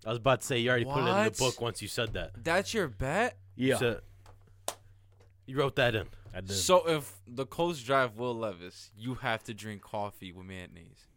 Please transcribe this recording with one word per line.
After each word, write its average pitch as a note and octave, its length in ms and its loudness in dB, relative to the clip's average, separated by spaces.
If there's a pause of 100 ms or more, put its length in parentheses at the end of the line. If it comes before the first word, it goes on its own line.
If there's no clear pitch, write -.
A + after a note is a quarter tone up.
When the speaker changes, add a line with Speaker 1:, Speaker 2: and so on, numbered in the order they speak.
Speaker 1:
I G#2+ 60 -2
was A#2+ 80 0
about B2 240 4
to - 40 -8
say, B2+ 120 2
you A#2+ 120 4
already B2 140 4
put C#3 140 -2
it - 20 2
in B2+ 60 2
the A#2+ 60 4
Speaker 2:
What? G#3 260 2
Speaker 1:
book B2+ 220 2
once A#2 200 -2
you G2+ 80 -6
said A2+ 240 -2
that. F2 200 -6 (120)
Speaker 2:
That's F3 300 0
your F#3+ 140 2
bet? D3 500 -2 (180)
Speaker 3:
Yeah. B2+ 180 4
Speaker 1:
You A2 40 2
said A#2 220 2 (1500)
you C3+ 120 -8
wrote C#3 180 0
that A#2+ 180 4
in. G2+ 120 -2 (280)
Speaker 3:
I F#2 60 -8
did. F#2+ 120 -6
Speaker 2:
So E3 360 4
if D3+ 240 0 (140)
the B2 200 -6
Colts E3+ 360 -2
draft B2 340 2
Will A#2+ 180 -2
Levis, F#2 600 -8
you A#2+ 200 -6
have A2+ 280 -2
to A#2 100 -8
drink G#2 280 -10
coffee G2+ 500 -8
with F#2 140 -14
mayonnaise. F2+ 600 -16 (100)